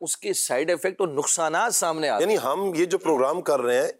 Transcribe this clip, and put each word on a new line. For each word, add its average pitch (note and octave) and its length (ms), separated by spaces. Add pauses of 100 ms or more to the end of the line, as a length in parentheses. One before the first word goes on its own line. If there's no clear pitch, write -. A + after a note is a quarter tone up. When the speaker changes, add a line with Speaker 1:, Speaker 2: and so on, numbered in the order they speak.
Speaker 1:
اس D#3+ 160
کے G3+ 160
سائیڈ D3+ 360
ایفیکٹ F#3 320
اور F#3 60
نقصانات D#3+ 680
سامنے D#3+ 340
آتے B2 160
ہیں۔ G#3 60
Speaker 2:
یعنی F3 120
ہم F3+ 320
یہ E3 100
جو F3+ 120
پروگرام D#3 440
کر C#3+ 200
رہے B2 200
ہیں، E3 180